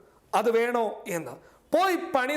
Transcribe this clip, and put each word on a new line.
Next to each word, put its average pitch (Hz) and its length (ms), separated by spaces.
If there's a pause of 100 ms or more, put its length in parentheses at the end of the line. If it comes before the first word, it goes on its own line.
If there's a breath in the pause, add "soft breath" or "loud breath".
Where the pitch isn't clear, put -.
(340 soft breath)
അത് 214 240
വേണോ?" 233 280 (220)
എന്ന്. 170 260 (400 loud breath)
പോയി 359 220 (200)
പണി 262 220